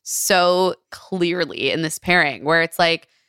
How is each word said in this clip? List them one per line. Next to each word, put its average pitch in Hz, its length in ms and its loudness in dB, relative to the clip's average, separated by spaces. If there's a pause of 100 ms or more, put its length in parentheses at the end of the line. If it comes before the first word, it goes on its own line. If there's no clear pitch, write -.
so 180 720 2 (160)
clearly 175 800 -4
in 160 120 -2
this 156 180 -6
pairing 156 440 0
where 165 180 2
it's 165 180 -4
like, 165 260 0 (220)